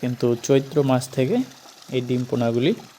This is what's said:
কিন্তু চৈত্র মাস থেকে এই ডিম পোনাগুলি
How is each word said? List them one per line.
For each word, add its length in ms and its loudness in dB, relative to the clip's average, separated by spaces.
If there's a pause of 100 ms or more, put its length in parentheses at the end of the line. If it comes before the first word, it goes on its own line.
কিন্তু 420 0
চৈত্র 400 2
মাস 260 2
থেকে 280 0 (560)
এই 80 0
ডিম 240 -2
পোনাগুলি 500 0 (240)